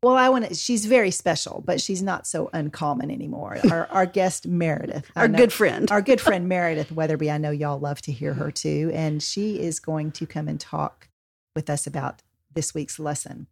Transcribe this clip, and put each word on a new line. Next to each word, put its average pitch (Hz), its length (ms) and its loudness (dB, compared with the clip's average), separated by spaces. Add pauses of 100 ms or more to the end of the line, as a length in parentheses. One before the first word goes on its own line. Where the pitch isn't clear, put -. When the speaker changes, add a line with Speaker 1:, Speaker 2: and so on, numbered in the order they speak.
Speaker 1:
well, 254 120 8
I 254 140 6
wanna, 247 240 2
she's 214 320 -2
very 226 240 6
special, - 560 -2
but 175 160 0
she's 185 220 -4
not 190 240 -4
so - 260 -4
uncommon 151 560 -2
anymore. 147 540 -8
Speaker 2:
<laughs> 180 80 8
Speaker 1:
Our, 165 160 0
our 190 180 2
guest, 185 420 0
Meredith. 165 680 -2
I 170 60 2
Speaker 2:
Our 233 60 6
Speaker 1:
know 208 120 4
Speaker 2:
good 240 120 8
friend. - 400 2
Speaker 1:
our 208 120 4
good 240 180 6
friend, 180 260 2
Meredith 170 440 0
Weatherby. 156 400 0
I 151 80 -2
know 151 100 -2
y'all 147 300 -2
love 143 240 -4
to - 80 -8
hear 135 240 -4
her 135 160 -4
too. 156 420 -2
And 151 300 -2
she 208 360 -4
is 165 200 -4
going 156 340 -4
to - 140 -8
come 151 200 -6
and 151 120 -4
talk - 500 -8 (460)
with 156 120 -4
us 143 200 -4
about 135 340 -6 (320)
this - 220 -4
week's 151 240 -6
lesson. 147 520 -8